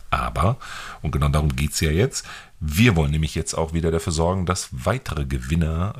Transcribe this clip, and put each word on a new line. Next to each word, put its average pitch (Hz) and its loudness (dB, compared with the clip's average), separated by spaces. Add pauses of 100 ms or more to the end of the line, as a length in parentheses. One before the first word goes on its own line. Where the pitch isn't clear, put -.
(100)
Aber, - 0 (440)
und 78 -2
genau 71 2
darum 73 2
geht's 73 -2
ja 80 2
jetzt, 95 0 (380)
wir 90 6
wollen 76 4
nämlich 78 0
jetzt 78 -4
auch 80 -2
wieder 82 2
dafür 82 0
sorgen, 87 0
dass 90 -2
weitere 76 -2
Gewinner 80 0